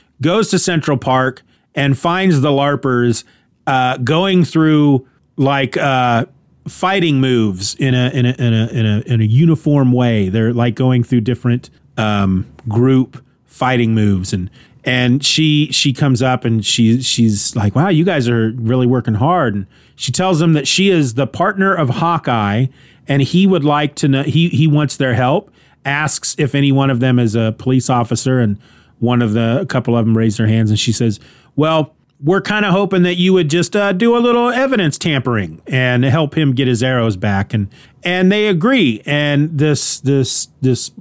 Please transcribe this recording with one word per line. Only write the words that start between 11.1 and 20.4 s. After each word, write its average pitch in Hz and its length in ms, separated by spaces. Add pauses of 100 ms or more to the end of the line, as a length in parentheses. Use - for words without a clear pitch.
different, 120 480 (260)
um, 101 500 (220)
group 127 540 (240)
fighting 120 480
moves. 101 380
And, 95 180 (340)
and 127 400
she, 151 480
she 143 200
comes 131 300
up 127 220
and 113 200
she, 117 360
she's 110 560
like, 101 180
"Wow, 165 140
you 170 160
guys 151 240
are 113 220
really 123 360
working 120 280
hard." 131 400
And 98 120 (300)
she - 160
tells 180 280